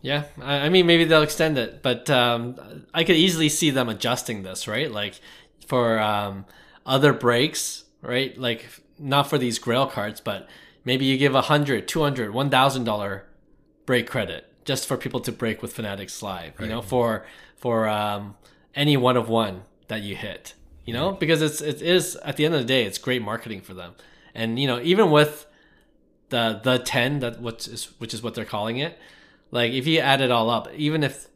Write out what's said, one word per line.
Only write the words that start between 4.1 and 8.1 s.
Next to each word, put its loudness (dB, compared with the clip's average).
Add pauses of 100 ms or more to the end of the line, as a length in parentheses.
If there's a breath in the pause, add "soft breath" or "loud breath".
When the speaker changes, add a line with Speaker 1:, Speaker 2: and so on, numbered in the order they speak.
Speaker 1:
this, -10
right? -4
Like, -8 (460 loud breath)
for, 2
um, -2 (400 loud breath)
other 6
breaks, 0 (160)
right? -4